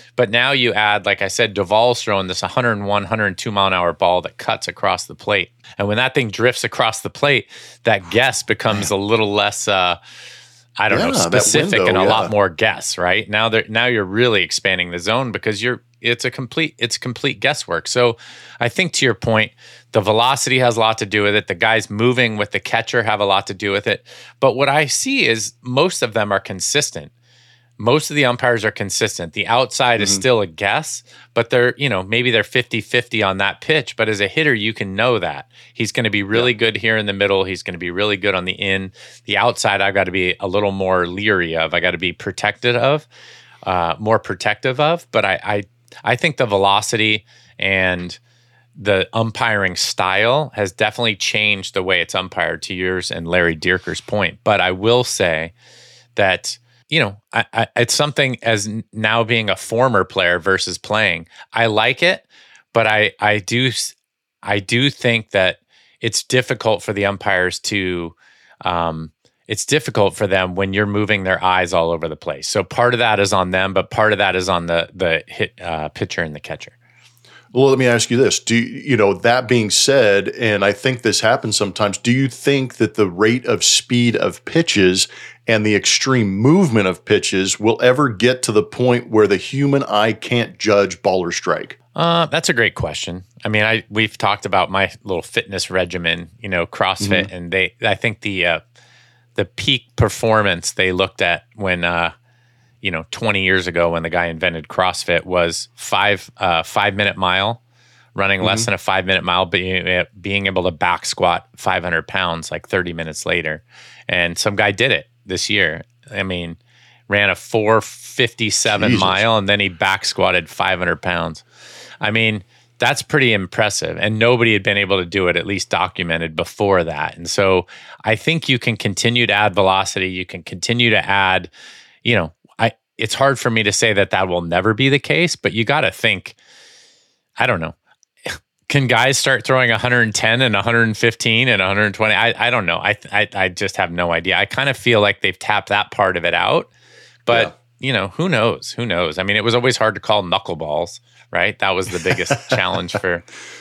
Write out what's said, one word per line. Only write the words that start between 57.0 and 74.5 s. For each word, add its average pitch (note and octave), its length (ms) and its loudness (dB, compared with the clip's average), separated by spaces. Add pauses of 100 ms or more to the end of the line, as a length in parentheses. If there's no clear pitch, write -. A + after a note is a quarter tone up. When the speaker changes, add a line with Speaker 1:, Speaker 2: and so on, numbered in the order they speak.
Speaker 1:
know, G#2 160 -2 (180)
I, A2+ 180 0
I, A2+ 140 0 (100)
it's A#2 180 0
something C#3+ 480 -2
as A2 240 0
n-, A2 260 -8
now A2 320 0
being A2 260 0
a F2+ 60 0
former A2+ 480 2
player F2 340 0
versus F#2 400 -2
playing, F#2+ 480 -2 (260)
I A#2 140 2
like A2 360 0
it, F3+ 240 0 (460)
but A2+ 140 4
I, G#2+ 340 2
I G#2+ 200 2
do A#2+ 280 -2
s-, - 260 -6 (480)
I G#2 160 -2
do A#2+ 300 0
think A#2 440 -2
that F#2 260 2 (420)
it's - 220 -4
difficult A#2 600 -2
for G#2+ 120 -4
the G2+ 120 -2
umpires F#2 540 0
to, F2+ 540 -4 (500)
um, E2 480 -4 (360)
it's - 180 -6
difficult A2 480 0
for G#2+ 120 -2
them F#2 280 0
when G2 180 -2
you're G#2 140 0
moving G2+ 380 0
their F#2 200 0
eyes F#2 300 2
all E2 160 2
over E2 180 -4
the D#2 80 -8
place. D2+ 320 -8
So G2 160 -2
part B2 300 0
of A#2 40 0
that A2 220 2
is G2+ 120 2
on F#2 180 0
them, F#2+ 240 0
but F#2+ 160 0
part G#2+ 220 2
of G2 60 0
that F#2+ 160 2
is F#2 140 -2
on F2 180 0